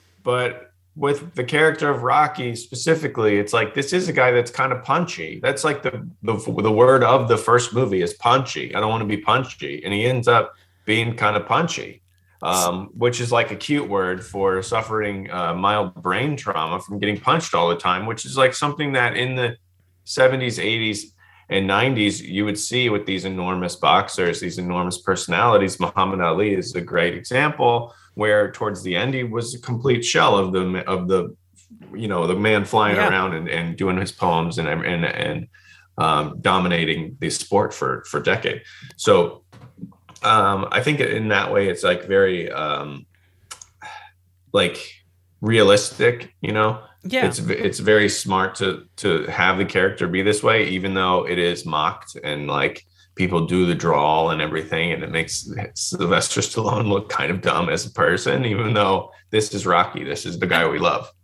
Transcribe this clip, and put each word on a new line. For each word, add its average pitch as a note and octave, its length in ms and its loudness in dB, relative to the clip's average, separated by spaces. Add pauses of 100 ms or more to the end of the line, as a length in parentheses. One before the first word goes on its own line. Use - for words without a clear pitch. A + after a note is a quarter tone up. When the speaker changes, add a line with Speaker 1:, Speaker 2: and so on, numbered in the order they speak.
(220)
Speaker 1:
but B2 460 -2 (260)
with C#3+ 420 -2
the B2+ 100 -4
character D3+ 440 2
of A#2+ 140 -2
Rocky C3 500 2
specifically, A#2+ 840 0
it's G2+ 160 -2
like, A2 200 0
this C#3 200 -2
is F3+ 160 0
a D3 40 -4
guy B2+ 180 4
that's A#2+ 200 2
kinda C3 280 0
punchy. C3+ 640 -2
That's, C#3 220 -2
like, D3 200 -2
the, - 220 -6 (160)
the, A2 120 -2
the G#2 380 0
word B2 300 8
of A#2 280 4
the A2+ 80 6
first A#2 360 4
movie G#2+ 280 2
is E2+ 140 -2
punchy. A#2+ 600 0
"I G2+ 60 -2
don't A2 80 0
wanna A2 160 -2
be G#2 100 -2
punchy." G#2+ 720 -2
And G2 80 -4
he G#2 120 0
ends B2 220 0
up A#2+ 260 4 (300)
being A#2 320 0
kinda G#2+ 240 0
punchy, A#2+ 640 -2 (400)
um, F2+ 520 0
which A#2+ 280 0
is, A#2 100 -2
like, A#2 200 2
a G#2 40 -8
cute D3 320 -2
word F#2 360 -2
for F#2+ 380 0
suffering, G#2 680 -4
uh, F2 220 -4
mild G2 420 0
brain G#2+ 400 -2
trauma F2+ 460 -4
from G2 180 -10
getting G2+ 180 -2
punched D#3+ 360 0
all E2+ 160 2
the F2 80 0
time, F#2 280 -2
which - 200 -8
is, C3 100 -10
like, C3 180 2
something D3 380 -4
that B2 240 0
in B2+ 200 -2
the A#2+ 200 -2 (480)
seventies, C3 560 0
eighties, G#2+ 540 -4 (340)
and G2 200 0
nineties, G#2+ 540 2
you G2 220 -4
would G#2 160 -2
see B2 300 0
with G#2 160 -2
these F#2+ 180 -4
enormous F#2 540 -4
boxers, F2 640 2
these F2 160 -8
enormous F2+ 400 -4
personalities. G2 840 2
Muhammad F#2+ 400 -2
Ali F2+ 340 2
is F#2 220 -4
a F2 60 -4
great F2 340 0
example, B2 800 0 (220)
where G#2 360 2
towards G2 320 -6
the F#2 100 -4
end A2+ 200 -2
he B2+ 100 -4
was A#2 320 -6
a - 40 -16
complete A#2+ 440 0
shell D#3 340 4
of F#2+ 140 0
the, F#2 340 -2
of F2+ 220 -2
the, F#2 260 0 (600)
you G#2+ 160 -6
know, E2+ 180 0
the F#2 80 0
man G#2 300 2
flying G#2 320 2
Speaker 2:
Yeah. G2 120 2
Speaker 1:
around F#2 240 0
and, E2 140 -6
and E2+ 300 -4
doing F#2 200 0
his F#2+ 140 -4
poems E2+ 460 0
and, D#2+ 100 -2
and, E2 380 -2
and, - 420 -4 (500)
um, D2+ 440 0
dominating E2+ 800 0
the D#2+ 80 -4
sport - 440 0
for, C2 360 -4
for D2 100 -2
a - 40 -8
decade. - 400 0 (340)
So, - 460 4 (800)
um, G2+ 480 2
I - 100 0
think C#3+ 180 0
in A2 300 0
that G2+ 240 0
way G2+ 160 4
it's, F2 140 -4
like, F2+ 220 2
very, F#2+ 460 2
um, D2 540 -6 (1500)
like, - 520 -2 (360)
realistic, A2 1040 4
you G#2+ 100 -4
know? G#2+ 300 0 (220)
Speaker 2:
Yeah. B3 220 0
Speaker 1:
It's - 140 -2
v-, G#2 160 -2
it's - 240 -2
very G#2+ 300 4
smart F#2+ 460 -2
to, G2 280 -4 (140)
to E2 280 0
have F#2 320 2
the F#2+ 80 0
character F#2+ 420 0
be F#2 140 0
this G#2 220 2
way, F2+ 260 4
even F#2+ 240 -4
though F#2 320 2
it F2+ 140 -2
is F2 260 -2
mocked D#2 580 -4
and, D2 240 -6
like, C#2+ 380 -4 (300)
people F2+ 300 0
do F2+ 200 2
the E2+ 100 0
drawl D#2 560 2
and D#2 100 -4
everything, D#2 500 -4
and D#2+ 120 -6
it D#2+ 80 -10
makes D#2+ 380 -6 (240)
Sylvester - 680 -2
Stallone G#2+ 460 -2
look G2+ 220 0
kind D2 220 -2
of F#2 100 -2
dumb E2 280 0
as D#2 160 -2
a A2+ 60 -14
person, C3+ 540 0
even A2 280 -2
though G2 380 0 (200)
this G#2+ 220 0
is G2 120 -6
Rocky, F2 380 2
this C#2 220 -8
is F2 140 -8
the F2+ 80 -2
guy E2+ 200 2
we D2 120 -2
love. D#2+ 320 0 (120)